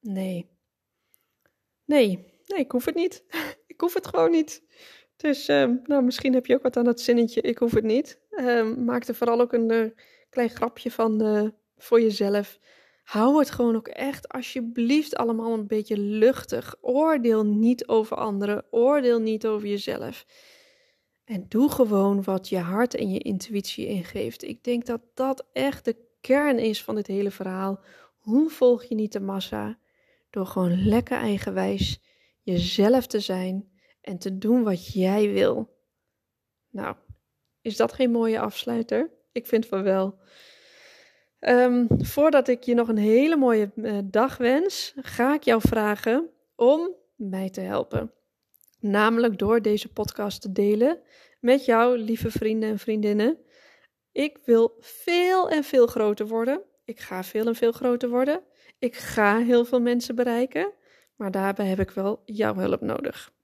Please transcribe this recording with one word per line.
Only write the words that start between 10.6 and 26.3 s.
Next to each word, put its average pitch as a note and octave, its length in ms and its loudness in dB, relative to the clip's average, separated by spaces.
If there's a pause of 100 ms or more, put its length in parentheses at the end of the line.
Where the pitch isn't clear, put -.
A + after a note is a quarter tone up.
van, A3 320 0
eh, G#3+ 260 0 (280)
voor - 240 4
jezelf. G#3 580 0 (440)
Hou B3+ 360 4
het C#4+ 120 2
gewoon A#3 260 0
ook A3 120 -6
echt - 400 -10
alsjeblieft A#3+ 880 -2
allemaal A3+ 360 -2
een A3 140 -4
beetje G#3+ 320 -2
luchtig. G#3+ 840 0
Oordeel B3 680 2
niet A3 420 2
over A3 280 0
anderen. G#3 540 -4
Oordeel B3 500 2
niet A3 260 -2
over G#3 220 -4
jezelf. - 580 -6 (1000)
En G3 240 -10
doe C4 220 2
gewoon G3+ 520 2
wat F#3+ 260 -4
je F#3+ 100 -2
hart G3 360 -2
en - 160 -4
je F#3+ 80 -4
intuïtie - 680 -6
ingeeft. F3+ 560 -8
Ik - 220 -14
denk A#3+ 220 -4
dat A#3 140 -6 (140)
dat C4 380 -4
echt C4+ 320 -4
de A3+ 120 -2 (240)
kern C#4 380 2